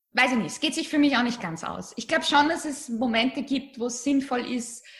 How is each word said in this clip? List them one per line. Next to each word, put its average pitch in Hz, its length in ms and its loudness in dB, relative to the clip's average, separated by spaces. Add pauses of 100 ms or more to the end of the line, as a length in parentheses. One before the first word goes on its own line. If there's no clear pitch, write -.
(120)
Weiß 254 200 4
ich 254 60 2
nicht, 190 140 2
es - 80 -12
geht 311 140 0
sich 320 140 -4
für 311 100 0
mich 285 180 6
auch 233 60 4
nicht 240 180 -2
ganz 165 220 -8
aus. - 340 -8
Ich - 120 -8
glaub 320 160 0
schon, 294 240 6
dass 339 160 -2
es 294 240 -8
Momente 233 540 0
gibt, - 360 -4
wo 233 80 -2
es 233 160 -6
sinnvoll 269 480 0
ist, - 340 -6 (160)